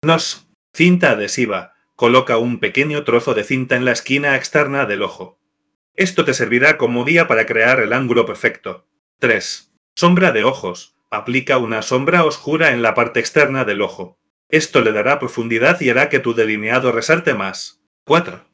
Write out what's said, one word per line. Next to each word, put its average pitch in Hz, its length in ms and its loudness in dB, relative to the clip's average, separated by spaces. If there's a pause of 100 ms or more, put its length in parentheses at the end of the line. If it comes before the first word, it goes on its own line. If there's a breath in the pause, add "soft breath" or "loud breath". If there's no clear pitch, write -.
Dos. - 460 -2 (260)
Cinta 175 380 4
adhesiva. 104 600 -2 (220)
Coloca 123 420 4
un 117 220 -2
pequeño 143 440 -2
trozo 120 300 0
de 107 100 0
cinta 131 320 -2
en 123 100 0
la 123 60 2
esquina 139 440 0
externa 139 500 -2
del 104 180 -4
ojo. - 360 -10 (560)
Esto 180 300 0
te 135 80 0
servirá 127 440 2
como 120 280 0
guía 165 220 2
para 113 180 2
crear 117 360 2
el 110 120 -2
ángulo 120 320 0
perfecto. 98 600 -6 (320)
Tres. - 540 -4 (220)
Sombra 175 360 4
de 110 120 0
ojos. 101 520 -4 (160)
Aplica 127 480 -2
una 110 240 -4
sombra 160 420 0
oscura 151 460 0
en 120 100 -2
la 113 140 0
parte 117 240 0
externa 135 460 0
del 104 160 -2
ojo. 92 360 -8 (320)
Esto 151 320 2
le 110 100 2
dará 120 280 0
profundidad 120 640 -2
y 131 100 2
hará 135 180 2
que 135 100 0
tu 120 140 -2
delineado 113 580 0
resalte 147 440 0
más. - 480 -10 (200)
Cuatro. 170 500 -2